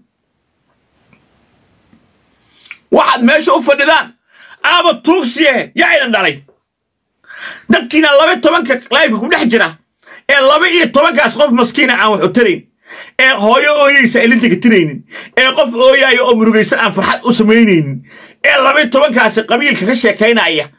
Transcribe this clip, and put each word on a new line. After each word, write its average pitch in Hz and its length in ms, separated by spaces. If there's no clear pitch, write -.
Waxaad 247 320
meesha 302 320
u 320 80
fadhidaan, 285 500
aaba 320 380
tuugsiye, 277 720
yaa 339 220
idin 254 160
dhalay? 180 220
Dadkiina 302 420
laba 320 200
iyo 247 80
tobanka 302 320
live 269 280
ku 240 120
dhex 330 180
jira, 208 200
ee 277 120
laba 302 280
iyo 330 220
tobankaas 277 460
qof 285 140
maskiina 240 460
aan 214 140
wax 175 140
u 185 40
tarayn, 208 320
ee 262 120
hooyo 254 400
ooyeysa 277 360
ay 233 80
linta 240 220
ka 185 120
tiraynin, 185 380
ee 262 180
qof 240 180
ooyaayo 254 540
oo 240 80
murugaysan 220 440
aan 226 140
farxad 190 300
u 233 100
samaynaynin, 208 720
ee 285 180
laba 269 200
iyo 233 80
tobankaasi 226 580
qabiilka 240 400
ka 254 80
sheekaynaya, 202 720